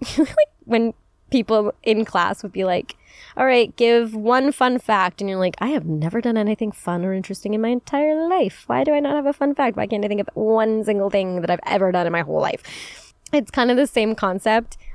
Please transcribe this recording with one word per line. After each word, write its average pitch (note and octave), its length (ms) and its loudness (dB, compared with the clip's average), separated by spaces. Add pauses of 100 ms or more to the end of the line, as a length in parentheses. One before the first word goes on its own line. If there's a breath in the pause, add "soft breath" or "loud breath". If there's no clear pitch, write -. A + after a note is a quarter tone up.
<laughs> - 120 -6
like, D4+ 320 2 (140)
when A3+ 280 0 (380)
people A3 420 2 (120)
in A3 200 2
class F#3+ 380 -2
would F#3+ 100 -12
be F#3+ 120 -4
like, F3+ 320 -2 (400 loud breath)
"All C4 100 2
right, B3 300 4
give A#3 360 4
one A#3+ 380 2
fun B3+ 300 0
fact." F#3+ 400 0
And G3 100 -4
you're F#3+ 80 -4
like, F#3 220 0
"I G#3+ 80 -2
have C4+ 180 -2
never D#3+ 340 -2
done A#3 160 0
anything G#3+ 360 -2
fun F3 320 -4
or F#3+ 100 -2
interesting F#3+ 400 -6
in G#3+ 60 0
my A3+ 80 0
entire D4+ 600 0
life. F4 380 -2
Why B3+ 160 0
do D4+ 100 2
I D4 60 2
not C#4+ 160 0
have D4 120 -2
a C#4+ 60 0
fun C#4+ 220 0
fact? A#3+ 220 0
Why G#3+ 100 -4
can't G3+ 180 -4
I G#3 40 -2
think G#3 120 -2
of G3+ 140 -4
one A3 480 2
single G3+ 280 0
thing F#3 320 -2
that F3 80 -2
I've F3 140 0
ever F#3 280 2
done F3+ 160 2
in E3 40 -2
my E3+ 100 0
whole D#3 180 -2
life?" - 240 -4 (680 loud breath)
It's C#4+ 200 0
kind B3 180 2
of B3 80 4
the C#4 80 4
same A3 280 0
concept. A3 600 0 (180 soft breath)